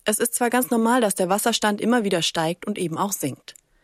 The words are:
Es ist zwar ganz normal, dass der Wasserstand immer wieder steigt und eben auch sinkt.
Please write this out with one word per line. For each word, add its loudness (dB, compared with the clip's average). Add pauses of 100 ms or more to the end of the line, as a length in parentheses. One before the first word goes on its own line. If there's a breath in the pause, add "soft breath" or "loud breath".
Es 0
ist -2
zwar 0
ganz 0
normal, 4
dass 2
der 0
Wasserstand 0
immer 2
wieder 0
steigt -2
und -4
eben -4
auch -2
sinkt. -8 (280 soft breath)